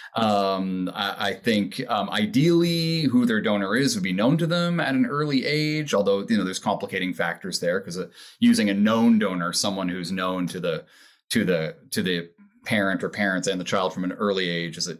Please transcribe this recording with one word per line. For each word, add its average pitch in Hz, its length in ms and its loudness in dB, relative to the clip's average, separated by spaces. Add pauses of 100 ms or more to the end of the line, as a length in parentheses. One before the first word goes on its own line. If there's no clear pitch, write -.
(160)
Um, 95 800 0
I, 101 360 -2
I 95 40 -2
think, 104 560 0
um, 101 220 0
ideally 165 920 2
who 123 220 4
their 113 160 2
donor 101 340 0
is 131 200 2
would 92 80 -2
be 92 100 0
known 120 240 2
to 165 100 0
them 175 320 0
at 135 140 -2
an 131 140 2
early 143 360 0
age, 151 520 0
although, 98 340 2
you 113 80 4
know, 95 60 2
there's 92 160 -4
complicating 95 540 -4
factors 87 460 -4
there, 90 220 0
'cause, 87 160 -10
uh, 87 100 -6 (320)
using 113 300 4
a 98 60 0
known 113 420 4
donor, 90 360 0
someone 95 360 -2
who's 90 220 -6
known 92 360 -2
to 92 120 -6
the, 85 260 -4 (460)
to 110 120 2
the, 82 320 -2 (140)
to 107 140 -4
the 87 260 -4 (340)
parent 98 400 0
or 90 60 -4
parents 95 380 -2
and 92 120 -2
the 87 60 -6
child 92 260 0
from 95 120 -6
an 90 80 -4
early 95 360 -2
age 85 300 -4
is 82 100 -6
a, 82 120 -8